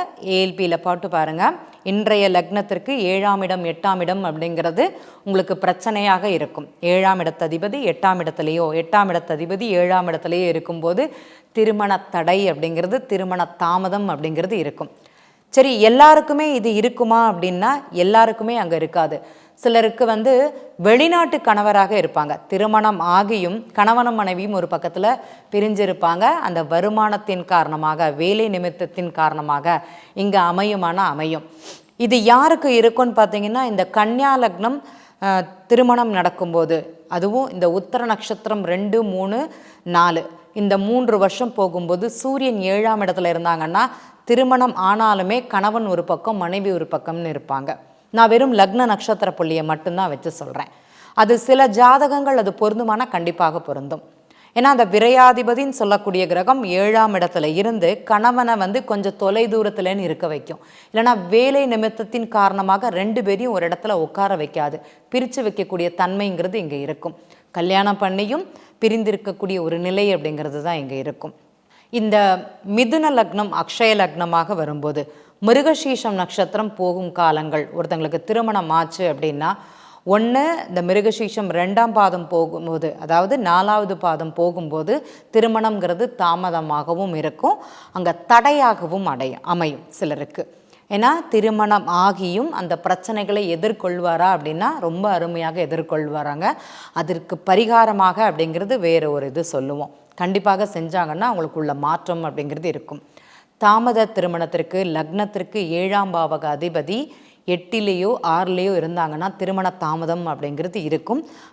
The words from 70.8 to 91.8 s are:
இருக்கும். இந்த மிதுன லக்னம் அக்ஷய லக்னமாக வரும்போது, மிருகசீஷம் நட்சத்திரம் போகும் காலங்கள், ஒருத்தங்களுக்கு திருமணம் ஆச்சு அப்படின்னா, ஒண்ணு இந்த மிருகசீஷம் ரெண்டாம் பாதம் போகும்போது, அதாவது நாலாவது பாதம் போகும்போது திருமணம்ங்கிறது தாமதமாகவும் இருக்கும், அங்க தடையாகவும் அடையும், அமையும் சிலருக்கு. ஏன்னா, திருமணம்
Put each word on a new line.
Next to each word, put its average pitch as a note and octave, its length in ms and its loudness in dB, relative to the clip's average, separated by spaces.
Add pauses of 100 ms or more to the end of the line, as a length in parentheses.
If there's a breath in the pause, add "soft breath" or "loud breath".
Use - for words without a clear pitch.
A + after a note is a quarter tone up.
இருக்கும். C#3 400 -10 (560 soft breath)
இந்த G#3 560 2 (300)
மிதுன D4 340 2
லக்னம் G#3 420 0
அக்ஷய G#3+ 420 0
லக்னமாக E3+ 600 0
வரும்போது, D3+ 760 -6 (180)
மிருகசீஷம் C4 760 2
நட்சத்திரம் G3+ 540 -4
போகும் F3+ 380 -4
காலங்கள், D#3 600 0
ஒருத்தங்களுக்கு D#3+ 520 -4
திருமணம் G#3+ 460 -2
ஆச்சு E3 420 0
அப்படின்னா, D3+ 400 -4 (540 loud breath)
ஒண்ணு A#3 360 2 (260)
இந்த F3+ 140 -4
மிருகசீஷம் G3+ 680 -2
ரெண்டாம் G3 420 0
பாதம் F3+ 360 2
போகும்போது, E3 720 -4
அதாவது F3 380 2
நாலாவது G3 580 2
பாதம் D#3+ 360 -4
போகும்போது E3+ 760 -2 (260 loud breath)
திருமணம்ங்கிறது A3 840 0
தாமதமாகவும் E3+ 960 -2
இருக்கும், D#3 420 -2 (360 loud breath)
அங்க F3 360 -4
தடையாகவும் A#3 760 2
அடையும், C3 380 -6
அமையும் E3+ 460 -2
சிலருக்கு. - 680 -8 (340 soft breath)
ஏன்னா, G#3 180 2 (220)
திருமணம் G#3 580 2